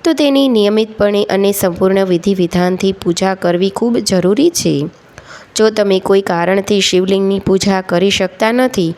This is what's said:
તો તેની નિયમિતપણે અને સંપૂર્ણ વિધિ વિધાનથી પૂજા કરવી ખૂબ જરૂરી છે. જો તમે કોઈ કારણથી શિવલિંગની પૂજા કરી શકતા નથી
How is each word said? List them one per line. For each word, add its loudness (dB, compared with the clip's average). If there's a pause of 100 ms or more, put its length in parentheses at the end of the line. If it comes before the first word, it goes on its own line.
તો 2
તેની 2
નિયમિતપણે 0
અને 0
સંપૂર્ણ 0
વિધિ 0
વિધાનથી 0
પૂજા -2
કરવી -2
ખૂબ -2
જરૂરી 0
છે. -2 (680)
જો 2
તમે 0
કોઈ 2
કારણથી 0
શિવલિંગની 0
પૂજા 0
કરી 0
શકતા -2
નથી 0